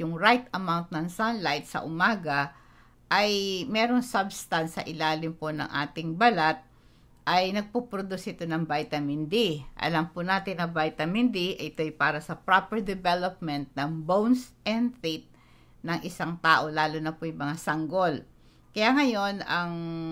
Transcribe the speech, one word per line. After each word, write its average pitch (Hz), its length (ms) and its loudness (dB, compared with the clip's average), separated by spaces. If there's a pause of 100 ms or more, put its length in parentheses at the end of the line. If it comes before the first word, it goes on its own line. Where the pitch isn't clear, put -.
yung 165 160 -4
right 240 320 4
amount 175 400 -2
ng 165 240 -2
sunlight 190 560 -2
sa - 160 -6
umaga, 160 720 0 (480)
ay 196 640 2
merong 233 320 2
substance 190 720 -2
sa - 80 -4
ilalim 156 480 -2
po 156 240 -6
ng 147 160 -6
ating 160 480 -4
balat, 170 400 4 (640)
ay 185 320 2
nagpuproduce 196 800 -4
ito 175 80 -6
ng 165 240 0
vitamin 147 560 -2
D. 160 400 0 (160)
Alam 165 320 0
po 175 80 -8
natin 185 400 -2
na 170 80 0
vitamin 170 640 0
D, 185 240 0
ito 151 240 -8
ay - 80 0
para 151 320 0
sa 165 160 -8
proper 196 480 2
development 180 880 -2
ng 156 320 -4
bones 214 560 2
and 233 400 0
teeth 160 240 -4 (560)
ng 165 240 -4
isang 170 400 -6
tao, 156 240 6
lalo 156 320 0
na 156 160 -4
po - 80 -10
yung 160 160 -8
mga 147 160 -2
sanggol. 160 720 0 (480)
Kaya 214 160 4
ngayon, 202 480 2
ang 175 320 -2 (400)